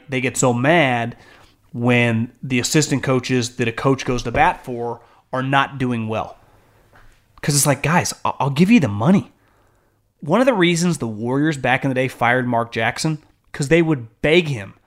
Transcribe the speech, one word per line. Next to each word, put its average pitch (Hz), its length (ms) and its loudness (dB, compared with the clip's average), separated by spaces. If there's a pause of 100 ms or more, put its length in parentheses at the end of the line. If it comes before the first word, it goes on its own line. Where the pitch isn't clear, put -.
they 131 120 -4
get 123 160 -2
so 127 160 4
mad 123 640 0 (560)
when 120 580 0 (100)
the 131 180 -2
assistant 143 440 0
coaches 127 540 -2
that 117 100 -2
a 113 40 -4
coach 135 340 -2
goes 123 180 -2
to 117 80 -8
bat 156 340 0
for 117 360 -8 (300)
are 127 120 -2
not 139 340 0
doing 120 300 -2
well. 110 300 -6 (1040)
'Cause 147 140 0
it's 139 120 0
like, - 160 0
"Guys, 151 300 -2 (120)
I-, - 140 -2
I'll 135 100 -2
give 170 220 2
you 240 80 6
the - 80 0
money." 139 440 0 (880)
One 165 200 0
of 262 80 2
the 262 60 4
reasons 175 440 2
the 123 100 -6
Warriors 127 500 -2
back 127 280 -2
in 135 40 0
the 127 60 -2
day 131 120 0
fired 123 400 0
Mark 117 240 -2
Jackson, 127 480 -2 (320)
'cause 143 160 -6
they 165 140 6
would 143 400 -4
beg 165 260 4
him 107 260 -8 (140)